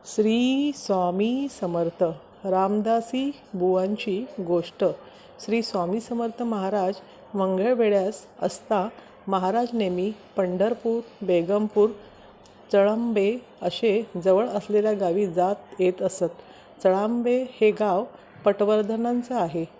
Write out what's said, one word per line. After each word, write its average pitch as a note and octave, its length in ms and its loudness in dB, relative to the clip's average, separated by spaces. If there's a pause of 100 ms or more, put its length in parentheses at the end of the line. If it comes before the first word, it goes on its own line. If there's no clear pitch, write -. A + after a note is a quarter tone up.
श्री B3 680 0
स्वामी G3+ 720 -2 (140)
समर्थ. E3+ 440 -2 (400)
रामदासी G#3+ 840 0 (240)
बुवांची F#3+ 720 0 (220)
गोष्ट. E3+ 380 -2 (600)
श्री A3 180 -2
स्वामी F#3+ 380 -4
समर्थ A#3 420 -6
महाराज G3 520 -2 (400)
मंगळवेढ्यास G3+ 920 0 (160)
असता F#3+ 460 -2 (400)
महाराज G3 440 0
नेहमी F#3+ 400 -2 (240)
पंढरपूर, A3 640 0 (260)
बेगमपूर, G3+ 640 2 (840)
चळंबे G#3+ 680 2 (240)
असे G#3+ 440 0 (180)
जवळ F#3+ 220 4
असलेल्या G#3 460 0
गावी G3 340 0
जात F3+ 540 -2
येत F#3 220 2
असत. F3+ 320 -2 (480)
चळांबे A#3 640 2 (140)
हे G#3+ 100 6
गाव G#3 340 0 (400)
पटवर्धनांचं A3 880 0
आहे. E3+ 300 -2 (160)